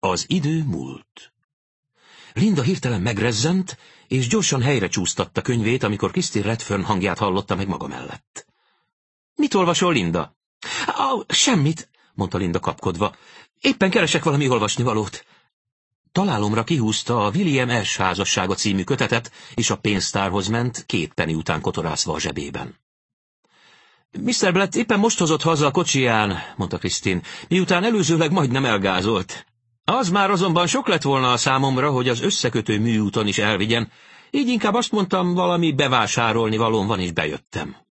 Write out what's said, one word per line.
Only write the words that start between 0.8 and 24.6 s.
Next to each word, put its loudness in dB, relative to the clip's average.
Linda 2
hirtelen 0
megrezzent, -2
és 0
gyorsan 0
helyre 0
csúsztatta -2
könyvét, 0
amikor 0
Christine -2
Redfern -2
hangját 0
hallotta 0
meg -4
maga -6
mellett. -14
Mit 0
olvasol, 4
Linda? 0
Ó, -2
semmit, 0
mondta -4
Linda -2
kapkodva. -4
Éppen 2
keresek 2
valami 2
olvasnivalót. 0
Találomra 0
kihúzta 0
a 2
William 0
S -4
házassága 0
című -2
kötetet, -2
és 0
a 0
pénztárhoz -2
ment, -4
két -4
penny -2
után -2
kotorászva -4
a -4
zsebében. -8
Mister 0
Blatt 2